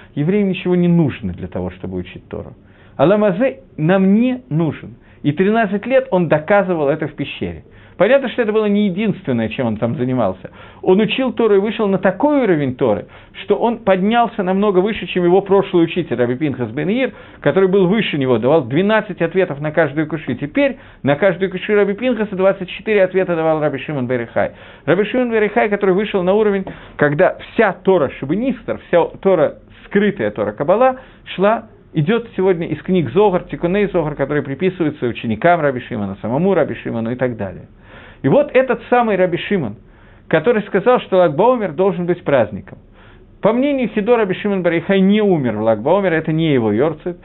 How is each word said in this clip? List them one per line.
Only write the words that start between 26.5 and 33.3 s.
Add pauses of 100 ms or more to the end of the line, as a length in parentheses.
когда (160)
вся
Тора
Шибанистер,
вся (160)
Тора, (280)
скрытая
Тора
Кабала, (400)
шла, (240)
идет (100)
сегодня
из
книг
Зогар,